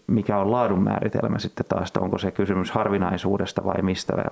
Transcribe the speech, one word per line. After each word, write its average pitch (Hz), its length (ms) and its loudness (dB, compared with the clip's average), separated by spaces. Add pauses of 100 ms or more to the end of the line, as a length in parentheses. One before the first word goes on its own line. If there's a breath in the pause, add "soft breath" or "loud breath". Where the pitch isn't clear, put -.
mikä 104 320 2
on 98 140 2
laadun 110 300 2
määritelmä 104 560 0
sitten - 300 -6
taas, 90 200 -2
että - 120 -2
onko 95 180 0
se 95 120 -2
kysymys 95 400 0
harvinaisuudesta 95 960 0
vai 92 180 0
mistä 92 300 -2 (200)